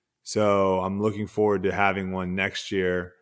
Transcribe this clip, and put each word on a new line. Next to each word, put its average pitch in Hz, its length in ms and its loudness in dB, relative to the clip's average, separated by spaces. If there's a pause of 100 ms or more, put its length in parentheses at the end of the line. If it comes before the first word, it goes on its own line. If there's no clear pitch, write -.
(260)
So 98 540 2
I'm 98 220 -2
looking 104 260 -2
forward 101 360 2
to 92 100 0
having 95 380 0
one 92 240 -4
next 98 360 -4
year 90 500 -2